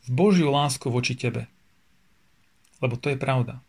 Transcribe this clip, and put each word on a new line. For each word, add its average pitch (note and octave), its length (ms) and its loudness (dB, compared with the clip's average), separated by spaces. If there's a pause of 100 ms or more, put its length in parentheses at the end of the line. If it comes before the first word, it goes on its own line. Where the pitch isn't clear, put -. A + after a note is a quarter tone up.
v - 80 -16
Božiu E3+ 400 4
lásku C#3 400 0
voči A#2+ 240 0
tebe. A#2 320 -4 (1400)
Lebo A#2+ 160 -2
to C#3+ 160 -4
je C3 40 -6
pravda. B2+ 520 -2